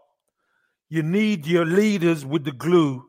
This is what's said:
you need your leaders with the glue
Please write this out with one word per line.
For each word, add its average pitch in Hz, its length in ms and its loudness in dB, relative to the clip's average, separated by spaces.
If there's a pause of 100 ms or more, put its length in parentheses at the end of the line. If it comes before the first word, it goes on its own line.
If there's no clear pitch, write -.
(880)
you 160 140 -4
need 196 420 -2
your 170 200 2
leaders 170 600 0
with 147 200 -4
the 151 60 -6
glue 139 580 0